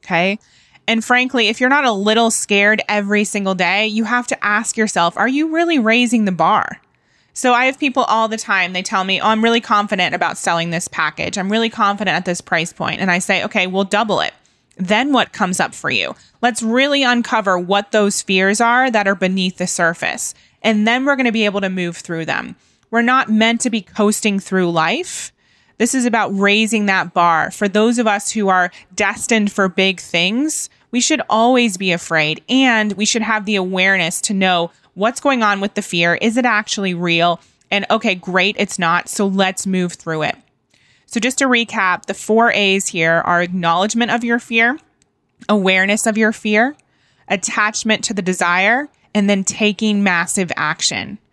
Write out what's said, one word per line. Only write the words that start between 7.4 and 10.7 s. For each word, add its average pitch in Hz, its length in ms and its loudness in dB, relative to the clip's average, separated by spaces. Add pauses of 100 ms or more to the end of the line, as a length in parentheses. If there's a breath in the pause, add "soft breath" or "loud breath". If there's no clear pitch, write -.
I 247 120 2
have 262 120 -2
people 262 280 0
all 226 220 2
the 220 100 -4
time, 185 360 -2
they 185 80 -2
tell 190 220 -2
me, 190 180 -2
"Oh, - 60 0
I'm 220 160 2
really 233 180 2
confident 208 540 0
about 175 220 -2
selling 170 340 -2